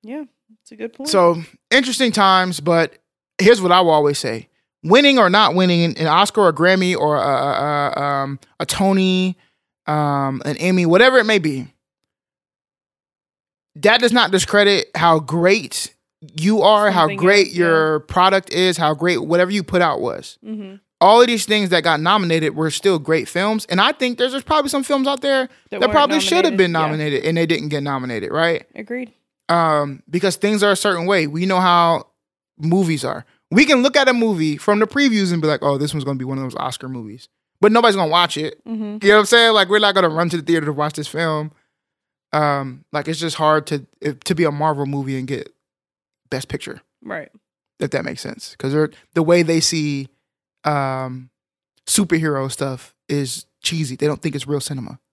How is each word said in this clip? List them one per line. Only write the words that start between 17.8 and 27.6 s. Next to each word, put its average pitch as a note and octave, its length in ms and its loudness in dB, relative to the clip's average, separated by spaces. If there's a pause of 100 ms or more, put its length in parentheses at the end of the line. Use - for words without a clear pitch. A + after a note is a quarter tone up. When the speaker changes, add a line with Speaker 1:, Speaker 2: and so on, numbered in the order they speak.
Speaker 1:
yeah. D3+ 60 -20
Speaker 2:
product F#3+ 460 0
is, F3+ 240 0
how D#3 180 0
great D#3+ 280 -2
whatever F3 280 0
you G3+ 120 -2
put F3 180 -2
out D#3+ 220 0
was. - 420 -10
Speaker 1:
Mm-hmm. G#3 320 -14 (240)
Speaker 2:
All G#3+ 220 6
of B3 40 6
these A#3 200 -2
things G#3 240 0
that E3+ 120 0
got D#3+ 180 0
nominated E3 540 0
were D#3 160 -2
still F#3 280 0
great D3 280 -2
films. G#3 440 -4
And F3+ 100 0
I B3 120 2
think B3 260 -4
there's, B3+ 140 -2
there's C4+ 120 -8
probably D4 240 -2
some C#4 160 -4
films C4+ 240 -2
out C#4 140 -4
there C4+ 240 -2 (240)
Speaker 1:
That - 0 -
Speaker 2:
that G#3 100 -8
Speaker 1:
weren't - 120 0
Speaker 2:
probably D4 280 2
should F4 240 0
have D#4+ 80 0
Speaker 1:
nominated, G3+ 60 -2
Speaker 2:
been F3+ 140 2
Speaker 1:
yeah. E3 60 0
Speaker 2:
nominated D3+ 460 -2
and E3 140 -2
they E3 80 0
didn't D3+ 240 -4